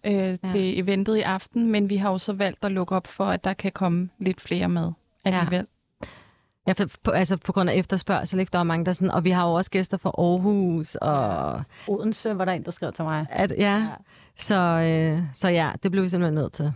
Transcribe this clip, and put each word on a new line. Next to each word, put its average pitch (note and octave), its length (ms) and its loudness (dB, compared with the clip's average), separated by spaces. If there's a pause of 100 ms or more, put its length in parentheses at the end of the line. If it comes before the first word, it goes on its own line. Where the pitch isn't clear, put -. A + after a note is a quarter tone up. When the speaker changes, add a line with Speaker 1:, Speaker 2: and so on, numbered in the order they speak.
Speaker 1:
øh, G#3 100 0
Speaker 2:
Ja. F#3+ 220 0
Speaker 1:
til F#3 440 0
eventet G3 360 2
i G#3+ 40 2
aften, A3 520 0
men G#3 180 2
vi G3+ 60 2
har G3 140 2
jo F#3 80 0
så G#3 140 -4
valgt G3 320 -2
at G3 80 0
lukke F#3+ 240 -2
op F3+ 100 -2
for, - 180 -4
at F#3 200 -2
der F#3+ 80 0
kan F#3+ 200 -4
komme F3+ 360 0 (100)
lidt F#3 220 -2
flere F3+ 280 -2
med E3+ 240 0 (340)
Speaker 2:
Ja. G3 40 2
Speaker 1:
alligevel. F3+ 360 0 (1000)
Speaker 2:
Ja, F#3 60 2
for, F#3+ 140 0 (160)
på, - 80 0
altså F#3 260 2
på - 160 -6
grund F3+ 180 2
af A#2 40 0
efterspørgsel, F#3 640 -2
ikke? F#3 120 -2
Der F3+ 60 2
er F3 40 2
mange, E3 220 0
der F3+ 80 0
sådan... F3+ 180 0
Og E3 140 0
vi F#3 60 4
har F3+ 180 2
jo E3+ 60 2
også F3+ 160 0
gæster F#3 260 -2
fra F#3 220 -2
Aarhus, F3+ 760 2
og G2 680 0 (240)
Speaker 3:
Odense G#3 520 -2
var F#3 60 0
der F#3 80 0
en, D3+ 120 -4
der F3 60 -8
skrev D#3+ 220 -6
til E3 120 -6
mig. D#3 260 -2
Speaker 2:
At, F#3+ 280 0
ja. G3+ 180 2
Speaker 3:
Ja. A3 100 0 (500)
Speaker 2:
Så, - 180 0
øh, E3 680 2 (100)
så - 160 0
ja, E3 240 2 (100)
det G3 80 0
blev F#3+ 140 2
vi F#3 40 -2
simpelthen F3 260 2
nødt D3+ 180 -2
til. D3+ 240 -2